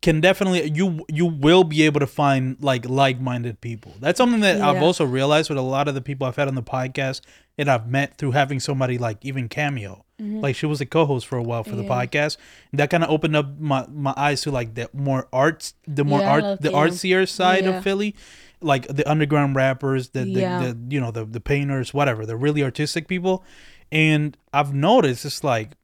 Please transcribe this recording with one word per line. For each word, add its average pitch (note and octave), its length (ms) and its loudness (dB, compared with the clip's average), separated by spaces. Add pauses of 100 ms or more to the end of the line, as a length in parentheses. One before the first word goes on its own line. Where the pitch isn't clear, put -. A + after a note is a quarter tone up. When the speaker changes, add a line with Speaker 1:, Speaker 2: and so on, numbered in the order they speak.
Speaker 1:
can D#3+ 200 2
definitely, F3+ 500 2
you, E3 380 -2
you D#3+ 180 0
will E3 380 6
be D#3 180 0
able D3+ 160 4
to C#3+ 80 0
find, C3+ 540 0
like, B2+ 280 -2
like-minded B2+ 720 -2
people. A#2 380 -12
That's D3+ 180 0
something A#3+ 240 4
that G3 200 4
I've D3 160 4
Speaker 2:
Yeah. C#3 80 2
Speaker 1:
also E3+ 200 4
realized C#3+ 460 2
with D3 80 -2
a C3 40 -2
lot C3+ 260 0
of C#3+ 60 -4
the C3+ 60 -4
people C3+ 260 -6
I've B2 100 -6
had D3 100 0
on C3+ 80 -2
the B2+ 80 -4
podcast C3 580 -4 (360)
and C#3+ 120 0
I've A#2+ 200 2
met C3+ 280 -2
through C#3+ 160 -2
having C#3 280 0
somebody C3 360 -2
like A2+ 280 -4
even C3 240 -6
Cameo. B2 560 -6 (180)
Speaker 2:
Mm-hmm. G#3+ 180 -8
Speaker 1:
Like, C#3 140 -2
she - 120 -6
was D3 140 -2
a C#3+ 60 -4
co-host C#3+ 400 0
for C3 100 -6
a A#2+ 60 -2
while A#2 220 -4
for G#2+ 100 -10
the G2+ 80 -6
Speaker 2:
Yeah. G2+ 60 -8
Speaker 1:
podcast. C3+ 480 -2 (340)
And C#3 80 -4
that D3 120 2
kinda E3 180 2
opened D#3 260 0
up C#3+ 240 -2
my, C#3+ 300 -2
my C#3 280 -4
eyes C#3+ 260 0
to, D3 100 -4
like, A#2+ 220 -4
the A#2 180 -8
more C3+ 400 -2
arts, C#3+ 420 0 (140)
the C#3+ 160 0
more C#3+ 160 2
Speaker 2:
Yeah, - 60 2
I - 40 2
Speaker 1:
art, D3 140 4
Speaker 2:
love G3 160 -2
Speaker 1:
the D3 100 0
Speaker 2:
Cameo. D3 180 4
Speaker 1:
artsier F#3 400 2
side F#3 360 2
Speaker 2:
Yeah. F#3+ 140 2
Speaker 1:
of F#3 40 -10
Philly, G3 320 -2 (460)
like C#3 280 0
the C#3+ 200 -2
underground D3 480 2
rappers, C3 540 0
the, C3 100 -6
the, F#3+ 200 -2
Speaker 2:
Yeah. F3+ 200 0
Speaker 1:
the, B2 180 -4 (100)
you C#3 120 -2
know, A#2+ 100 -2
the, A2 140 -6
the A2 160 -10
painters, C#3 520 -2
whatever, B2+ 340 0
the A2+ 100 -6
really D3 260 0
artistic D3 460 -4
people. F#3 360 -2 (460)
And D#3 460 2 (160)
I've C#3+ 220 0
noticed D3+ 500 4
it's C#3+ 180 -10
like A2+ 280 -2 (140)